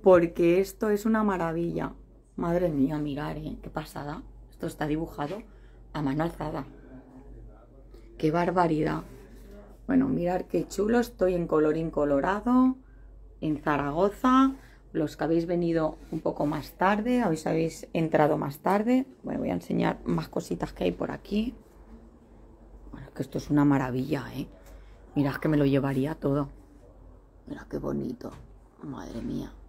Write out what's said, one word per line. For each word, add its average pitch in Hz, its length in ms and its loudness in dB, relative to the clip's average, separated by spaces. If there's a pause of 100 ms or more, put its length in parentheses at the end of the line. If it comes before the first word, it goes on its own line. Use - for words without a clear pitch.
Porque 175 580 6
esto 208 300 -2
es 208 160 0
una 220 180 2
maravilla. 165 680 -2 (440)
Madre 175 320 0
mía, 147 300 0
mirad, 147 400 -6
¿eh? 151 240 -8
Qué - 80 -12
pasada. 156 520 -8 (280)
Esto - 160 -10
está 165 200 -4
dibujado 156 560 -4 (520)
a 151 80 -4
mano 143 220 0
alzada. 151 420 -6 (1500)
Qué 160 120 2
barbaridad. 165 720 0 (840)
Bueno, - 220 4
mirad 175 340 0
qué - 260 -2
chulo. 220 320 2
Estoy 190 340 0
en 175 120 -2
Colorín 160 440 2
Colorado, 202 840 2 (640)
en 151 220 -2
Zaragoza. 196 920 4 (400)
Los 156 240 -2
que - 80 -2
habéis 165 220 2
venido 170 500 0 (160)
un 160 80 -4
poco - 240 -2
más 147 280 -4
tarde, 214 520 2
os 165 220 0
habéis 165 480 -2
entrado 156 420 4
más 147 220 -4
tarde. 220 480 2 (160)
Bueno, - 180 -6
voy - 100 -2
a - 40 0
enseñar - 500 -2
más 165 240 -2
cositas 175 460 -6
que - 100 -4
hay 180 80 2
por - 200 -6
aquí. 214 420 -4 (1400)
Bueno, - 160 -14
es - 60 -20
que - 80 -8
esto - 160 -6
es - 100 -8
una 143 160 4
maravilla, 135 640 0 (100)
¿eh? 127 100 -8 (680)
Mirad 139 220 0
que - 120 -2
me 156 80 2
lo 147 80 4
llevaría 139 500 0
todo. 143 360 -2 (960)
Mira - 240 -12
qué 147 80 -6
bonito. - 520 -6 (520)
Madre 131 400 -12
mía. - 280 -8 (180)